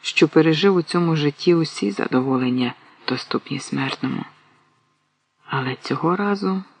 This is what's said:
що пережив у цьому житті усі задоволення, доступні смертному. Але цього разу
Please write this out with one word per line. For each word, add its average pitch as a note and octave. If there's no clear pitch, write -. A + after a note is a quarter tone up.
що -
пережив E3
у F3
цьому E3+
житті D3
усі E3
задоволення, B2+
доступні A2
смертному. -
Але C3
цього D#3
разу G3